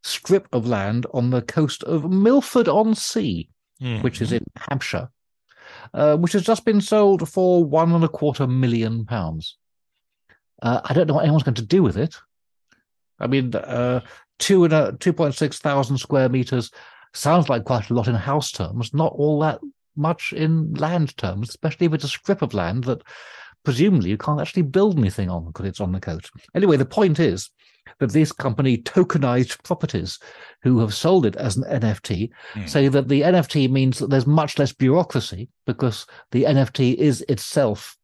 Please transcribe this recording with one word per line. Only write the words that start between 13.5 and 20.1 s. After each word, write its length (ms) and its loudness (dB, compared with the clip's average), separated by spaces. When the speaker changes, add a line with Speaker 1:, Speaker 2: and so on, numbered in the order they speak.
Speaker 1:
uh, 440 -2
two 260 4
and 80 4
a, 280 2
two 120 0
point 220 0
six 240 -4
thousand 400 -2
square 300 0
meters 420 -2
sounds 340 2
like 160 0
quite 260 -2
a 40 0
lot 120 0
in 80 0
house 380 -2
terms, 420 -6
not 200 0
all 260 0
that 180 0
much 360 -4